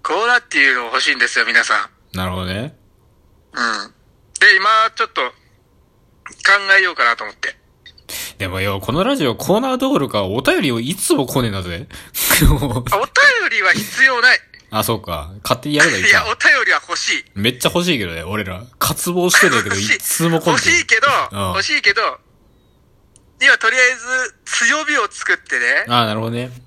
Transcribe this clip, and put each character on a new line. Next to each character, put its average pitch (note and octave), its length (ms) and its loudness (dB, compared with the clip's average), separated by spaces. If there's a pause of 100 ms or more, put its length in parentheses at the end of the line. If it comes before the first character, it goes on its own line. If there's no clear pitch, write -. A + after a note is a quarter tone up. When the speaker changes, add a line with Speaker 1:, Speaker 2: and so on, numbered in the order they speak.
Speaker 1:
コ D#3 120 -4
ー G#3+ 120 0
ナ B3 100 2
ー A#3 40 2
っ - 20 -20
て - 160 -8
い C#3 140 4
う B2+ 40 0
の A#2+ 100 -4
欲 C3 160 -2
し D3 100 0
い C3 40 -2
ん - 20 -12
で A#2+ 100 0
す - 100 -2
よ、 A2+ 60 2
皆 A#2 200 0
さ G#2 260 -2 (220)
ん。 F#2 40 -10
Speaker 2:
な F#2 80 -4
る F2+ 80 -4
ほ F#2 60 -6
ど F#2 80 -6
ね。 G#2+ 280 -8 (760)
Speaker 1:
う B2 100 -6
ん。 G#2+ 320 -6 (460)
で、 G3 160 6
今、 A3 400 2
ち A3+ 60 -4
ょ A3 40 0
っ - 40 -20
と、 D#3 120 -6
考 B2 100 -6 (1500)
え F#3+ 40 4
よ F3+ 100 0
う - 20 -10
か C#3 100 0
な A#2 100 2
と A2+ 100 -8
思 G#2 100 -12
っ - 20 -20
て。 - 220 -10 (800)
Speaker 2:
で F#2+ 120 -6
も F#2 120 -6
よ、 G2 200 -2
こ A2+ 120 -4
の F3 120 2
ラ C4+ 120 0
ジ E3 100 0
オ A2+ 100 2
コ F#3 200 2
ー A#3 40 2
ナ C4 140 -2
ー B3+ 40 -4
ど C4 120 0
こ B3 80 2
ろ C3+ 100 0
か、 G#2 160 0
お G#2 180 -2
便 E4+ 180 2
り C#3+ 120 0
を A#2 80 0
い C3+ 140 -4
つ - 200 0
も C#3+ 100 0
来 B2+ 160 0
ね A#2 80 0
え - 20 -2
ん G2 40 -8
だ F#2+ 80 -6
ぜ。 F2 260 -10
<laughs> - 540 -2
Speaker 1:
あ、 - 20 4
お - 60 8
便 D3 80 4 (920)
り G#3+ 120 -2
は F3+ 100 4
必 G#3+ 320 0
要 B3+ 160 2
な A#3+ 140 6
い。 - 60 -2 (300)
Speaker 2:
あ、 G#2+ 120 0
そ A2+ 120 0
う F#2+ 80 -6
か。 E2 280 -10 (120)
勝 - 180 0
手 D3+ 80 -8
に D3 80 -2
や - 80 4
れ E3 60 2
ば - 60 -2
い - 40 -2
い - 20 -2
か。 G#3 60 2
Speaker 1:
い G3 40 6
や、 G#3+ 120 4
お - 100 -4
便 - 180 2 (140)
り F3+ 60 2
は D3 140 0
欲 E3 120 -6
し D#3 220 -4
い。 - 40 -20 (100)
Speaker 2:
め G2+ 160 0
っ - 80 -12
ち - 80 -2
ゃ - 60 4
欲 F3 120 0
し F3 100 0
い B2+ 40 -2
け G2+ 60 -4
ど E2+ 80 -8
ね、 D#2+ 120 -10
俺 G2+ 200 -6
ら。 F#2 200 -12 (140)
渇 - 340 -2
望 F3+ 180 0
し - 100 4
て G3+ 80 6
ん C#3 40 2
だ A2 100 0
け G2+ 80 -6
ど、 G2 40 -2
Speaker 1:
<laughs> - 0 -
欲 G2 60 -2
し G#2 120 -2
い。 - 40 2
Speaker 2:
い - 20 -10
つ - 260 -2
も E3 160 2
来 - 20 -14
ん - 0 -
け - 20 -14
ど。 E3+ 60 2
Speaker 1:
欲 C#3+ 100 2
し E4+ 200 2
い - 40 -6
け A3+ 160 0
ど、 C4+ 60 4 (240)
Speaker 2:
う G3+ 60 -10
ん。 - 20 -4 (120)
Speaker 1:
欲 F#3+ 120 -2
し - 80 -4
い D4 100 -2
け - 140 2
ど、 F3 260 -2 (1200)
今 B3+ 160 4
と A3 140 0
り B3+ 80 0
あ B3+ 60 4
え B3+ 120 2
ず B3 380 -6 (100)
強 C#4+ 400 0
火 D4 140 0
を G#3 120 -2
作 - 240 -4
っ - 40 0
て - 200 -6
ね。 C#3 300 0
Speaker 2:
あ、 A#2+ 160 2
な G#2+ 100 -2
る A2 60 -4
ほ A2+ 60 -4
ど A#2 60 -4
ね。 B2 180 -6 (160)